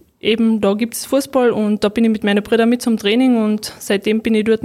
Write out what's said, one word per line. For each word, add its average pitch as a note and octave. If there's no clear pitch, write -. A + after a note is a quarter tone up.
eben, A3+
da G3+
gibt's A3+
Fußball C4
und G#3
da G#3
bin A3+
ich A3+
mit G#3+
meinen G3+
Brüdern A3+
mit A#3+
zum A3+
Training A#3
und G#3+
seitdem G#3+
bin A3+
ich G#3+
dort A3